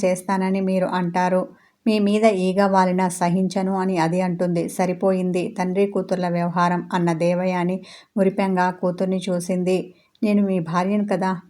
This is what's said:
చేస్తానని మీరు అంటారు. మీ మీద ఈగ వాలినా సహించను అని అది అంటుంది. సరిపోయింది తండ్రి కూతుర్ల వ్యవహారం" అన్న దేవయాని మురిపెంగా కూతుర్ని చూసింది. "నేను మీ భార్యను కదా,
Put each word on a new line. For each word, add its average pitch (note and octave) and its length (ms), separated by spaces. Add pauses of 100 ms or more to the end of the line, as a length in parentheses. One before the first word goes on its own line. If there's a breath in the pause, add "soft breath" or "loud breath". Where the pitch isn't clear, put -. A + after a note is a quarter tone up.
చేస్తానని F#3+ 560
మీరు F#3+ 260
అంటారు. F3+ 760 (240 loud breath)
మీ G#3+ 120
మీద G#3 260
ఈగ F#3+ 420
వాలినా F#3 420
సహించను F#3 680
అని F#3+ 240
అది E3 220
అంటుంది. F3 480
సరిపోయింది F3+ 880
తండ్రి F#3 280
కూతుర్ల F#3 420
వ్యవహారం" F3 640
అన్న E3+ 200
దేవయాని F3+ 680 (360 loud breath)
మురిపెంగా F#3+ 540
కూతుర్ని F#3 500 (100)
చూసింది. F3+ 640 (280 loud breath)
"నేను G#3 240
మీ F#3 140
భార్యను F#3 520
కదా, F#3 380